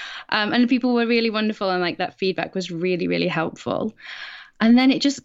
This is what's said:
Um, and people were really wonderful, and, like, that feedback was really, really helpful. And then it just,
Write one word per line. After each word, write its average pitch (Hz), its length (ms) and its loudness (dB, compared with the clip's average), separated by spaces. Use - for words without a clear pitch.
Um, 208 220 0
and 240 160 4
people 247 260 2
were 233 120 2
really 226 240 2
wonderful, 214 400 -2
and, 180 100 0
like, 175 180 -2
that - 200 -6
feedback 175 380 -2
was 185 160 -6
really, 175 340 -2
really 170 220 0
helpful. - 640 -4
And 226 180 6
then 262 140 6
it 262 80 0
just, 269 240 0